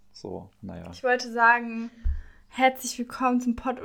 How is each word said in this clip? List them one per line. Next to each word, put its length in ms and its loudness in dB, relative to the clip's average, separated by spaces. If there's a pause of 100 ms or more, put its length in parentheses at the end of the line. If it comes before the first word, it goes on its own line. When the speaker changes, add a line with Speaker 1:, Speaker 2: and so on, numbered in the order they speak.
(120)
Speaker 1:
So, 380 -14 (120)
naja. 300 -12
Speaker 2:
Ich 120 -10
wollte 280 0
sagen, 600 2 (580)
herzlich 480 2
willkommen 440 0
zum 140 0
Pod 300 -4